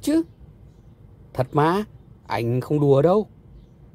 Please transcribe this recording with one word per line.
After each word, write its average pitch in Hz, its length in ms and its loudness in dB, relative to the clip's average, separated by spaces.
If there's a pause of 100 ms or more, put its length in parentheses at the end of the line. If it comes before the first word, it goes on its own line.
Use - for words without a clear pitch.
chứ. 320 220 0 (1080)
Thật 127 180 -4
mà, 165 320 0 (440)
anh 117 340 -4
không 151 180 -4
đùa 139 220 4
đâu. 190 260 2 (680)